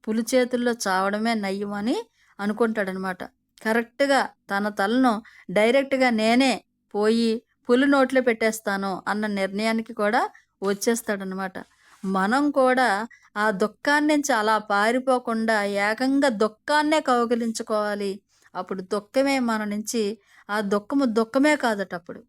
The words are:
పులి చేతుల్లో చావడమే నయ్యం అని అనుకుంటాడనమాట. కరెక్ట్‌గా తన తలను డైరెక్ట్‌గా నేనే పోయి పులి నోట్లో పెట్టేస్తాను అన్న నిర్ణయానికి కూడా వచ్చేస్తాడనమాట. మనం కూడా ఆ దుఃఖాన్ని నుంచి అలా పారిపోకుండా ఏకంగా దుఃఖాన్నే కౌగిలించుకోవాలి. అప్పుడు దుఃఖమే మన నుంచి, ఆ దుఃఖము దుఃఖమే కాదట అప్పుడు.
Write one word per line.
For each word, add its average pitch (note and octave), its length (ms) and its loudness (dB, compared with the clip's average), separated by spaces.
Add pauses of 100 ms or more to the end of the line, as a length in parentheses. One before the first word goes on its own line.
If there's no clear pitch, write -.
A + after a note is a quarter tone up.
పులి A3 160 -2 (120)
చేతుల్లో B3 360 2
చావడమే G#3 600 -2
నయ్యం G3+ 400 -4
అని B3+ 300 -4 (360)
అనుకుంటాడనమాట. G3+ 840 -4 (400)
కరెక్ట్‌గా A#3 680 0 (200)
తన G3+ 200 -2
తలను A#3 520 2 (300)
డైరెక్ట్‌గా B3+ 580 2
నేనే A3+ 540 2 (320)
పోయి A3+ 460 2 (280)
పులి B3+ 160 4
నోట్లో C4 360 4
పెట్టేస్తాను A3 840 -2
అన్న G#3+ 200 -2
నిర్ణయానికి G#3 640 -2
కూడా A3+ 360 0 (340)
వచ్చేస్తాడనమాట. G3 920 -4 (520)
మనం G#3 460 2
కూడా B3+ 560 2 (300)
ఆ G#3+ 140 2
దుఃఖాన్ని C#4+ 640 0
నుంచి C#4+ 200 0
అలా G#3+ 240 2
పారిపోకుండా A3+ 1040 0
ఏకంగా A3 680 0
దుఃఖాన్నే D4 680 0
కౌగిలించుకోవాలి. A3+ 1200 -2 (360)
అప్పుడు F#3 260 -8
దుఃఖమే C4 580 -2
మన A3 240 -2
నుంచి, G#3 540 -4 (320)
ఆ G#3+ 120 -2
దుఃఖము G#3 440 0
దుఃఖమే A#3+ 500 2
కాదట G#3 400 -4
అప్పుడు. - 340 -14